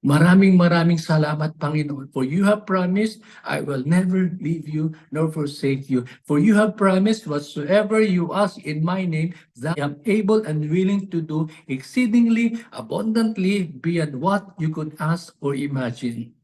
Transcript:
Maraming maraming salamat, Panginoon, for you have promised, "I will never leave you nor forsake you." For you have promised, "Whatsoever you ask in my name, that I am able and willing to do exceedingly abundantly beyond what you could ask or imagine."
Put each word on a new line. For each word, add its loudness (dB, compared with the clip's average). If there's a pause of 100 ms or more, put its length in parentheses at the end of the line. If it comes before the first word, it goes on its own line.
Maraming 6
maraming 4
salamat, 0
Panginoon, -4
for -2
you 0
have 2
promised, -2 (240)
"I -4
will -6
never 2
leave -4
you -2 (240)
nor 0
forsake -4
you." 0 (240)
For 2
you 6
have 0
promised, 2
"Whatsoever 0
you 0
ask -2
in -4
my -2
name, -2 (320)
that -4
I -4
am -10
able 2
and -4
willing 0
to -4
do -4 (240)
exceedingly 0 (160)
abundantly -2
beyond -2
what -2
you -2
could -8
ask -4
or -4
imagine." -6